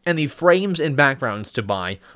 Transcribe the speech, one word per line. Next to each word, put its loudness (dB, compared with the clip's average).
and 0
the 0
frames 2
and -2
backgrounds 0
to -4
buy -4